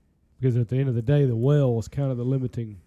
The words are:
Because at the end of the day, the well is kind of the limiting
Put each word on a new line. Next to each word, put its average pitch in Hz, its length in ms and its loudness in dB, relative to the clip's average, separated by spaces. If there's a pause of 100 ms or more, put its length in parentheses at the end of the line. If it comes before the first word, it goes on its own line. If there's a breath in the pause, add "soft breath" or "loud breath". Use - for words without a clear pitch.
(400)
Because 127 180 0
at 120 120 0
the 127 80 -2
end 135 120 0
of 117 60 0
the 120 60 -2
day, 147 240 4
the 120 100 0
well 127 420 2
is 110 100 -4
kind 135 240 -4
of 123 60 -4
the 120 80 -4
limiting 123 600 -4